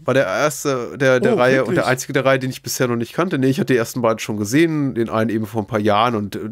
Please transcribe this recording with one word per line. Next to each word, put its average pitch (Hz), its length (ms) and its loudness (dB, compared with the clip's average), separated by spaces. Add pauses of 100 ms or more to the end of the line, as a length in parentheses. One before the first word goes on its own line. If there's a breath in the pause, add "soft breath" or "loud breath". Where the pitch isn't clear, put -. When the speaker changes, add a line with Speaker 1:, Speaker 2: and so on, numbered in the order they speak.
Speaker 1:
War 127 80 0
der 135 120 4
erste 120 720 -2
der, 131 220 4
der 120 160 2
Speaker 2:
Oh, - 20 0
Speaker 1:
Reihe 131 280 4
und 143 100 -2
der 135 80 2
Speaker 2:
wirklich? - 20 -2
Speaker 1:
einzige 127 280 -2
der 135 120 0
Reihe, 135 140 4
den 131 100 -4
ich - 140 -12
bisher 127 240 -2
noch 120 80 -2
nicht 117 180 -6
kannte. 170 240 -2
Nee, 131 120 2
ich 139 100 0
hatte 139 140 0
die 123 40 4
ersten 113 240 -4
beiden 113 180 0
schon 110 180 -6
gesehen, 143 580 0
den 113 140 -2
einen 113 200 0
eben 110 160 -2
vor 110 180 -4
ein 98 40 -8
paar 110 120 -2
Jahren 107 360 2
und, 104 200 -4
äh, 101 40 -8 (120)